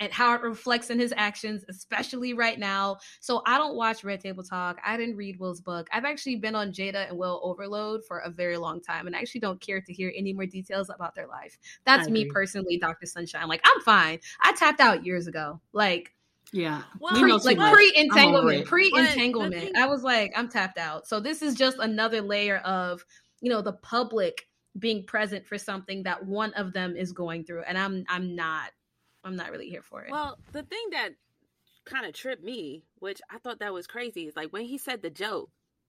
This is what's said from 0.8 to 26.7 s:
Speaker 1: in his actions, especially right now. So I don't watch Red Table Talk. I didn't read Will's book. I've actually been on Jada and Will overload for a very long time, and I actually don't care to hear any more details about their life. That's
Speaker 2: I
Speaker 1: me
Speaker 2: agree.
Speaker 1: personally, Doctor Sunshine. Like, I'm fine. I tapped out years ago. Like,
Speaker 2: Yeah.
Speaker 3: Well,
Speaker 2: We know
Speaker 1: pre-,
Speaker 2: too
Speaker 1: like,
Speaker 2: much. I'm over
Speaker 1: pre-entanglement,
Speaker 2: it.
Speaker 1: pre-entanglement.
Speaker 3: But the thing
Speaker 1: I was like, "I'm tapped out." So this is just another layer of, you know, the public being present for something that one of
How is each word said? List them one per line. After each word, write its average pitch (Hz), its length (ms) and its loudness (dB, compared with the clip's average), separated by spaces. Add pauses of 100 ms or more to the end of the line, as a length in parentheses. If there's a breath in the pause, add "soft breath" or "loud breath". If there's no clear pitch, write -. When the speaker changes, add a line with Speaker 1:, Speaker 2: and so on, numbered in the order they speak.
Speaker 1:
in 240 80 0
his 240 180 0
actions, 208 520 -4
especially 240 640 -6
right 233 240 0
now. 196 400 -2 (220 soft breath)
So 240 260 -2
I 247 120 4
don't 294 180 -2
watch 226 280 -2
Red 196 160 -6
Table 190 240 -12
Talk. 180 400 -6
I 220 120 -2
didn't 233 200 -6
read 196 240 -10
Will's 180 200 -8
book. 175 320 -8
I've 233 140 -2
actually 285 300 -4
been 220 180 -4
on 208 180 -4
Jada 196 360 -6
and 180 100 -10
Will 180 260 -4
overload 208 600 -6
for 175 140 -10
a 180 100 -8
very 175 280 -4
long 165 240 -6
time, 165 260 -8
and 175 80 -8
I - 40 -6
actually 233 220 -8
don't 190 180 -4
care 190 220 -6
to 180 100 -20
hear 185 240 -6
any 196 180 -6
more 190 120 -6
details 190 440 -8
about 175 260 -12
their 170 120 -12
life. - 300 -18 (280 soft breath)
That's 262 200 6
Speaker 2:
I - 20 -4
Speaker 1:
me 220 160 2
Speaker 2:
agree. 143 100 -6
Speaker 1:
personally, 190 440 -2
Doctor 165 280 -6
Sunshine. 165 420 -10
Like, 165 160 0
I'm 508 180 10
fine. 170 380 4 (220 loud breath)
I - 120 8
tapped 294 260 4
out 220 260 6
years 175 200 -2
ago. 156 340 -8 (120)
Like, 185 420 0 (380)
Speaker 2:
Yeah. 156 300 -2 (180)
Speaker 3:
Well, 330 140 -2
Speaker 2:
We 254 100 8
know 339 140 8
Speaker 1:
pre-, - 20 2
Speaker 2:
too 254 140 4
Speaker 1:
like, - 20 6
Speaker 2:
much. 415 240 10 (300)
I'm 294 140 10
over 214 260 6
Speaker 1:
pre-entanglement, - 20 4
Speaker 2:
it. - 160 0
Speaker 1:
pre-entanglement. 339 640 6
Speaker 3:
But 208 180 0
the - 100 -2
thing 190 160 -6
Speaker 1:
I 254 100 6
was 277 180 0
like, 226 320 2
"I'm 240 120 -2
tapped 190 300 -4
out." 160 300 -6
So 214 120 -2
this 302 220 -4
is 285 140 0
just 262 220 2
another 220 440 0
layer 202 360 0
of, 180 460 -4 (380)
you 247 80 0
know, 220 120 0
the 202 120 -4
public 226 760 -4 (300)
being 214 280 -4
present 208 400 -4
for 208 120 -10
something 196 460 -10
that 190 220 -6
one 208 280 -4
of 190 180 -6